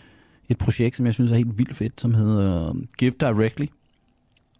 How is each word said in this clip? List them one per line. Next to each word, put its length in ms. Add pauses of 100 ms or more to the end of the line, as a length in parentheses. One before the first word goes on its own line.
(480)
et 100
projekt, 380
som 100
jeg 80
synes 180
er 40
helt 220
vildt 180
fedt, 240
som 140
hedder 600 (240)
Give 220
Directly, 460 (920)